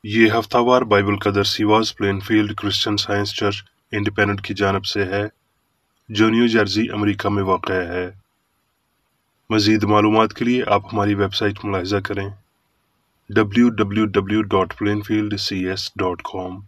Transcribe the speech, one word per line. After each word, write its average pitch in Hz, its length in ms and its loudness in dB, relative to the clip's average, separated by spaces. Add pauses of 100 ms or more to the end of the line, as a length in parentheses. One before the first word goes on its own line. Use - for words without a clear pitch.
یہ 110 360 4
ہفتہ 117 180 -2
وار 123 240 4
بائبل 101 360 2
کا 104 180 0
درسی 101 280 0
واز 107 320 2
پلین 98 240 -2
فیلڈ 104 360 0
کرسچن 104 420 -2
سائنس 101 380 -2
چرچ 101 200 -2 (360)
انڈیپینڈنٹ 101 500 -2
کی - 120 -8
جانب 98 320 0
سے 101 200 -2
ہے، 101 220 -4 (840)
جو 110 200 4
نیو 117 180 4
جرسی، 107 420 0
امریکہ 101 400 -2
میں 101 140 0
واقع 92 300 -2
ہے۔ 90 380 -4 (1400)
مزید 107 340 4
معلومات 107 500 4
کے 120 120 -4
لیے 123 220 2
آپ 104 260 -2
ہماری 104 200 0
ویب 98 200 -2
سائٹ 104 320 -4
ملاحظہ 98 320 -2
کریں، 98 320 -6 (1000)
ڈبلیو 107 400 4
ڈبلیو 107 360 0
ڈبلیو 101 360 0
ڈاٹ 95 360 -2
پلین 104 240 -2
فیلڈ 104 380 -2
سی 92 300 -4
ایس 95 260 -8
ڈاٹ 92 260 -4
کام۔ 92 460 -10